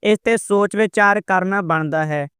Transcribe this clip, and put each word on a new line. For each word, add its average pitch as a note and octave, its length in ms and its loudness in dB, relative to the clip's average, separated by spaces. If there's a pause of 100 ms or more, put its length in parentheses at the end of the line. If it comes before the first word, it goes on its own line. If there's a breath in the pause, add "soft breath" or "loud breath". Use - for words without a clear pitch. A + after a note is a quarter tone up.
ਇਸ G#3+ 140 2
'ਤੇ A3+ 200 0
ਸੋਚ G3+ 380 0
ਵਿਚਾਰ G#3 460 2
ਕਰਨਾ F#3+ 400 -2
ਬਣਦਾ D#3 440 -2
ਹੈ। D3+ 220 -4 (120)